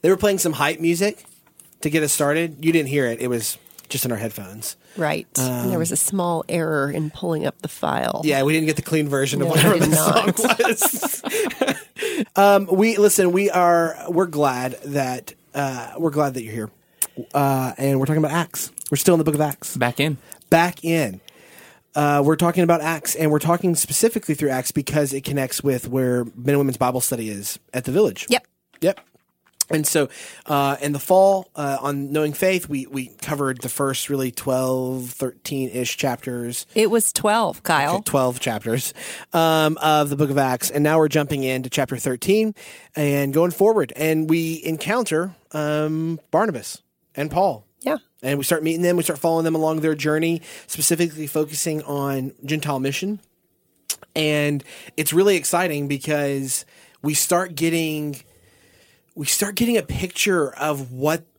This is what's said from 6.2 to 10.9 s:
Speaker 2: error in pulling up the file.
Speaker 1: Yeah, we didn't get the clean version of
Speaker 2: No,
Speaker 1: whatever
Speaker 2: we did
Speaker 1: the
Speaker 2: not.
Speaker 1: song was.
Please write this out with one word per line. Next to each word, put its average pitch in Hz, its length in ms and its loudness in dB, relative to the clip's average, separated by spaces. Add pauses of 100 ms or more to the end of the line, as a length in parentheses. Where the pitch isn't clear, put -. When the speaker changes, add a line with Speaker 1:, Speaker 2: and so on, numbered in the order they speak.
Speaker 2:
error 156 420 0
in 156 200 -4
pulling 160 360 -4
up - 140 -6
the 165 80 -8
file. - 560 -2
Speaker 1:
Yeah, 139 200 2
we 151 100 2
didn't 160 120 2
get 156 100 0
the - 60 -4
clean 156 260 0
version 139 340 0
of 135 60 2
Speaker 2:
No, - 40 2
Speaker 1:
whatever 160 220 6
Speaker 2:
we 175 60 2
did 156 100 2
Speaker 1:
the 156 40 4
Speaker 2:
not. - 440 2
Speaker 1:
song 247 200 2
was. - 640 0 (340)